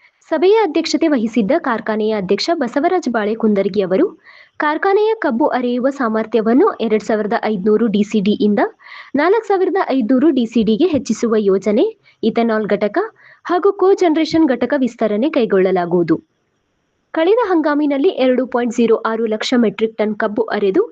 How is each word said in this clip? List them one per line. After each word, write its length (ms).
ಸಭೆಯ 300
ಅಧ್ಯಕ್ಷತೆ 460
ವಹಿಸಿದ್ದ 500
ಕಾರ್ಖಾನೆಯ 580
ಅಧ್ಯಕ್ಷ 380
ಬಸವರಾಜ್ 560
ಬಾಳೆಕುಂದರ್ಗಿ 720
ಅವರು, 240
ಕಾರ್ಖಾನೆಯ 560
ಕಬ್ಬು 320
ಅರೆಯುವ 440
ಸಾಮರ್ಥ್ಯವನ್ನು 760
ಎರಡ್ 220
ಸಾವಿರದ 400
ಐದುನೂರು 440
ಡಿ 160
ಸಿ 160
ಡಿ 120
ಇಂದ 280
ನಾಲ್ಕು 320
ಸಾವಿರದ 420
ಐದುನೂರು 400
ಡಿ 160
ಸಿ 180
ಡಿಗೆ 240
ಹೆಚ್ಚಿಸುವ 500
ಯೋಜನೆ, 480
ಇಥನಾಲ್ 440
ಘಟಕ 300
ಹಾಗೂ 260
ಕೋಜನರೇಷನ್ 760
ಘಟಕ 300
ವಿಸ್ತರಣೆ 520
ಕೈಗೊಳ್ಳಲಾಗುವುದು. 880
ಕಳೆದ 300
ಹಂಗಾಮಿನಲ್ಲಿ 680
ಎರಡು 360
ಪಾಯಿಂಟ್ 300
ಜೀರೋ 200
ಆರು 200
ಲಕ್ಷ 320
ಮೆಟ್ರಿಕ್ 400
ಟನ್ 180
ಕಬ್ಬು 280
ಅರೆದು, 380